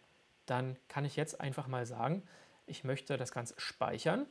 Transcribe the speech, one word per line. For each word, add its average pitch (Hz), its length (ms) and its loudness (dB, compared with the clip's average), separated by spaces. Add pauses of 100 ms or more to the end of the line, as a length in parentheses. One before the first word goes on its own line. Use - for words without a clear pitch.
(440)
dann 131 320 0 (120)
kann 143 180 0
ich - 100 -4
jetzt 151 240 0
einfach 135 280 -2
mal 127 180 0
sagen, 123 360 0 (440)
ich - 180 -8
möchte 131 320 0
das 123 160 -4
Ganze 120 240 -4
speichern. 160 760 2